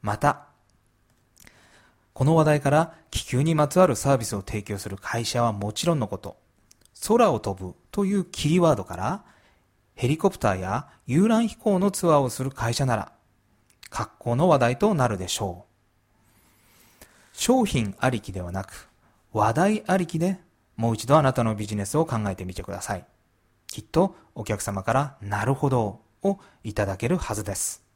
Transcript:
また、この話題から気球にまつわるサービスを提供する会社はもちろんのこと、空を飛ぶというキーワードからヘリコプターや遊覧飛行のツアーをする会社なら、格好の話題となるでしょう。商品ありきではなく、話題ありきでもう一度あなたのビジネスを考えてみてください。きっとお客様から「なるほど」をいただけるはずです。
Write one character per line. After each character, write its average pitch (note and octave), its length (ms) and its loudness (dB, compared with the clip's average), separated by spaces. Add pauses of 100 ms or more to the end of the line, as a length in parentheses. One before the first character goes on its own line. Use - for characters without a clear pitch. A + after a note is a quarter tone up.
ま G#2 160 -4
た、 - 280 0 (1700)
こ - 120 -2
の D#3+ 120 6
話 D#3 80 6
題 D3+ 160 4
か C#3 100 0
ら D#3 240 2 (160)
気 - 140 -6
球 B2+ 180 0
に D#3+ 120 2
ま D3+ 140 2
つ F3 100 0
わ F#3 80 8
る B2+ 100 2
サ C#3 180 2
ー B2+ 40 2
ビ A#2 60 -4
ス G#2 100 -6
を G2 80 -6
提 G#2 220 -8
供 G2+ 120 -6
す G2 120 -10
る F#2+ 100 -10
会 - 260 -6
社 A#2+ 180 -2
は A#2 100 2
も G2+ 200 -6
ち - 140 -4
ろ E3+ 80 2
ん D3 60 0
の G#2+ 80 -4
こ F#2+ 100 -8
と、 - 180 -14 (720)
空 A3+ 240 6
を A#2 80 0
飛 F#2+ 200 -4
ぶ F#2 160 -10 (180)
と G3+ 120 0
い G3 120 0
う F#3 80 0
キ D3+ 320 0
ー F3+ 40 6
ワ E3 120 6
ー A#2+ 40 4
ド G2 80 -8
か - 120 -10
ら B2 280 -4 (720)
ヘ B2 140 -2
リ D#3 100 2
コ G3 120 2
プ - 80 -16
タ G#2 140 0
ー F#2 80 -4
や G2 280 -4 (180)
遊 E3+ 220 4
覧 A#3 200 2
飛 - 80 -10
行 G3+ 220 0
の G3 120 2
ツ F3 220 2
ア D3+ 40 6
ー - 20 6
を C3 100 2
す B2 140 -6
る C3+ 80 -2
会 A#2 240 -4
社 C#3 120 0
な A#2+ 100 2
ら、 - 160 -8 (760)
格 - 300 -8
好 A#2+ 180 -2
の E3+ 120 4
話 D3+ 100 6
題 B2 200 2
と G#3+ 160 2
な C3 140 2
る G#2+ 80 0
で F2+ 120 -8
し - 120 -4
ょ F#2 240 -6 (1400)
う。 - 20 -20 (280)
商 B3 320 2
品 A2+ 360 -2
あ B2+ 100 2
り A#2 100 -4
き - 120 -14
で F#2 80 -8
は F2 120 -8
な F#2+ 120 -4
く、 - 240 -20 (440)
話 A2 200 2
題 G3+ 340 2
あ F#3 100 2
り F3+ 100 0
き D#3+ 120 -6
で F3+ 220 0 (360)
も A2+ 160 0
う - 20 0
一 A2 120 -8
度 C#3 100 6
あ D#3 60 6
な C3 100 2
た A#2+ 120 0
の A2+ 100 0
ビ G#2 120 -6
ジ G#2+ 100 -6
ネ G2+ 80 -4
ス C#3+ 140 -2
を D#3+ 80 2
考 A2 220 -2
え F#2+ 60 -4
て F#2 100 -10
み F2+ 100 -10
て F#2 80 -10
く F#2 100 -10
だ F#2 100 -8
さ G2+ 140 -6
い。 F2 100 -14 (600)
き - 140 -12
っ - 20 -16
と F#3 320 0 (180)
お A2+ 80 -12
客 G#2 200 -4
様 G2 200 -6
か A2+ 120 0
ら C#3 280 0
「な G2+ 220 -4
る B2+ 80 0
ほ C#3 160 0
ど」 A2+ 320 -2 (240)
を G3 160 0 (240)
い G#2+ 80 -8
た G2+ 140 -2
だ F#2+ 100 -4
け - 120 -4
る C#3 100 0
は - 160 -6
ず G#2 100 -6
で G2 100 -6
す。 - 300 -8 (120)